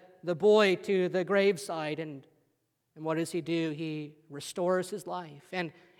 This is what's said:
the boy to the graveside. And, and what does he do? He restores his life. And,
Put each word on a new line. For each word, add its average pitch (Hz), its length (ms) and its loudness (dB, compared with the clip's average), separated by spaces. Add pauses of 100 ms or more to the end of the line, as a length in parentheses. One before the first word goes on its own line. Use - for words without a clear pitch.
(240)
the 170 100 0
boy 202 420 6
to 185 340 0
the 185 120 0
graveside. 165 800 0
And, 147 260 -12 (720)
and 156 80 -12
what 160 140 0
does 165 120 -2
he 170 120 -4
do? 165 280 -2
He 151 440 -8 (160)
restores 180 580 -2
his 202 180 -10
life. 170 460 -10
And, 175 180 -4 (300)